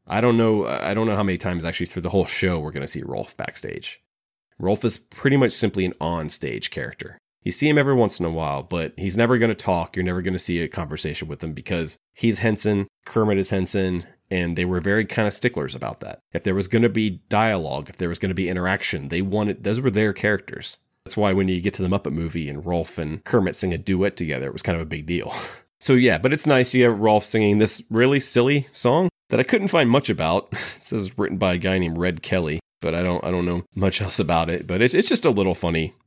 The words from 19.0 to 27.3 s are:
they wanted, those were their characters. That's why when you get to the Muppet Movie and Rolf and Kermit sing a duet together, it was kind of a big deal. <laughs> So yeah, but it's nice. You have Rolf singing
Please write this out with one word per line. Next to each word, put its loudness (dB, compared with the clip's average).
they -2
wanted, -2
those -2
were 0
their 2
characters. -4
That's -6
why 4
when 2
you 0
get -2
to -6
the 0
Muppet -2
Movie -4
and -8
Rolf -4
and -6
Kermit 2
sing -2
a -4
duet 0
together, -4
it -6
was -8
kind -2
of -4
a -8
big -8
deal. -4
<laughs> -10
So 4
yeah, 6
but 0
it's -2
nice. 4
You 6
have 4
Rolf 4
singing 4